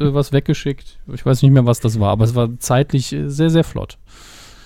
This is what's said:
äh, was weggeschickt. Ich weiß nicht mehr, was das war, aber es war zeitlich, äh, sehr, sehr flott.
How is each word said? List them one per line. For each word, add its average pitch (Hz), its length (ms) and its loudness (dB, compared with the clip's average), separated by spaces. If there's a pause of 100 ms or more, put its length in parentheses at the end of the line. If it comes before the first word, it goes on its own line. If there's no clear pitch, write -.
äh, 143 120 0
was 143 200 -2
weggeschickt. - 640 -4 (140)
Ich - 120 -8
weiß 131 160 2
nicht 139 100 8
mehr, 131 140 6
was 120 140 2
das 110 220 0
war, 98 80 2
aber 107 160 2
es 117 100 0
war 120 240 -2
zeitlich, 135 540 -2
äh, 147 160 -6
sehr, 156 200 0
sehr 160 140 4
flott. - 340 -10 (680)